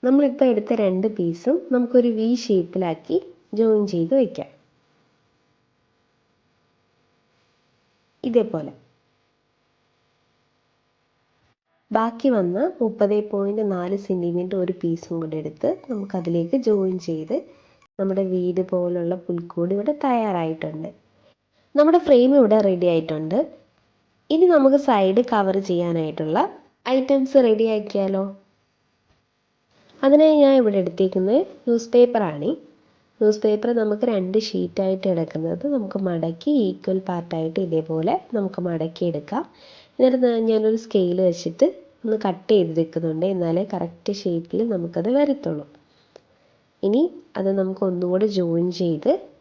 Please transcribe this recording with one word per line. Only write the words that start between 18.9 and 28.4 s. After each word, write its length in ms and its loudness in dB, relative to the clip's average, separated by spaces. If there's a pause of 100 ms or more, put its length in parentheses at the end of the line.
പുൽക്കൂട് 540 -4
ഇവിടെ 160 -2 (100)
തയ്യാറായിട്ടുണ്ട്. 840 -4 (840)
നമ്മുടെ 320 6
ഫ്രെയിം 240 6 (120)
ഇവിടെ 160 4 (100)
റെഡി 240 2
ആയിട്ടുണ്ട്. 460 -2 (1000)
ഇനി 80 6 (100)
നമുക്ക് 260 6 (100)
സൈഡ് 320 4 (120)
കവർ 220 2 (160)
ചെയ്യാനായിട്ടുള്ള 680 -2 (560)
ഐറ്റംസ് 420 2 (120)
റെഡി 180 2 (100)
ആക്കിയാലോ? 480 -2 (1800)